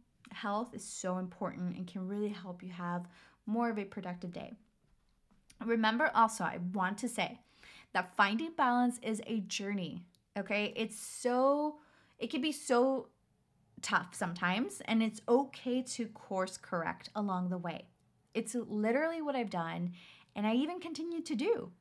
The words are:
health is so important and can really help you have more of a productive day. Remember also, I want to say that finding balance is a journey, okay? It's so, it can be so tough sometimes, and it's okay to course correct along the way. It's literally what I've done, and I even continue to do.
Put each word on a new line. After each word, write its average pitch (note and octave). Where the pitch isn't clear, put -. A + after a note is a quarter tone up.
health G#3+
is G#3
so F#3
important F3+
and F#3
can F#3
really G#3
help F3+
you F#3
have F3
more A#3
of G#3+
a G3
productive F3+
day. -
Remember A3+
also, A3
I -
want F#3
to B3+
say -
that F#3
finding A3
balance B3
is G#3+
a A#3
journey, F#3+
okay? G#3
It's A3
so, C#4
it -
can D4+
be D#4
so C4
tough F3+
sometimes, F#3
and A3
it's G#3+
okay B3+
to A#3+
course F#3+
correct E3+
along F#3+
the F3+
way. E3+
It's A3
literally B3
what D4
I've A#3
done, F3
and G#3
I A3+
even D#4
continue E4
to D#4
do. F#4